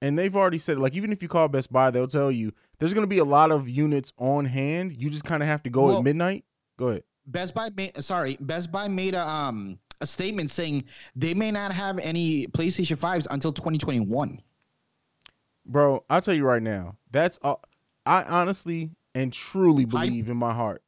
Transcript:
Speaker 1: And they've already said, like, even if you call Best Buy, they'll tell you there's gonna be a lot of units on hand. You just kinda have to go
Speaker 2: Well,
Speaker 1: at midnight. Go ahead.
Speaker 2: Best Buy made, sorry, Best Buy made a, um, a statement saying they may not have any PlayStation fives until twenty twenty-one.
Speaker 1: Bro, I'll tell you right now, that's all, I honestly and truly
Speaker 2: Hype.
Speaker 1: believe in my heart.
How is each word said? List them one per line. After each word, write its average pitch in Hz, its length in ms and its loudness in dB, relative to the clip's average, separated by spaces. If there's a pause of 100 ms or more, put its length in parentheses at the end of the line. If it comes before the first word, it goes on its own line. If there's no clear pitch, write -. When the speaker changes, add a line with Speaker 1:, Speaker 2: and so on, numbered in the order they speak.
Speaker 1:
And 143 180 2
they've 190 160 0
already 185 240 2
said, 151 180 -2
like, 135 160 2
even 202 180 -2
if 202 120 -4
you 165 60 -8
call 160 180 4
Best 139 260 -2
Buy, 131 160 6
they'll 123 180 2
tell 139 240 2
you 110 200 -2 (280)
there's 165 140 0
gonna 208 140 2
be 190 120 0
a 156 60 6
lot 151 260 8
of 139 180 2
units 143 480 0
on 139 280 0
hand. 139 560 -4
You 147 80 -2
just 147 160 -8
kinda 151 200 -2
have 151 180 -2
to 123 60 -8
go 135 180 4
Speaker 2:
Well, 131 120 6
Speaker 1:
at 120 40 0
midnight. 170 400 0 (340)
Go 123 120 -2
ahead. 104 140 -2 (240)
Speaker 2:
Best 175 280 -8
Buy 226 200 -4
made, 190 280 -8
sorry, 147 360 -2
Best 165 320 -6
Buy 202 160 -4
made 190 280 -2
a, 170 120 -2
um, 113 520 -4 (200)
a 139 60 -8
statement 185 460 -4
saying 151 320 -4 (320)
they 165 180 -2
may 220 180 0
not 202 220 -4
have 190 240 -4
any 160 500 -2
PlayStation 165 520 -2
fives 170 320 -2
until 143 200 -2
twenty 156 280 -4
twenty-one. 120 640 -2 (1200)
Speaker 1:
Bro, 139 440 2
I'll 170 120 4
tell 196 140 0
you 143 100 2
right 120 160 4
now, 101 340 -4 (160)
that's 160 300 0
all, - 220 -2 (420)
I 180 180 4
honestly 170 680 -2 (240)
and 131 180 -2
truly 165 500 4
Speaker 2:
Hype. 113 80 0
Speaker 1:
believe 120 380 -2
in 120 80 -2
my 117 160 0
heart. 113 340 -4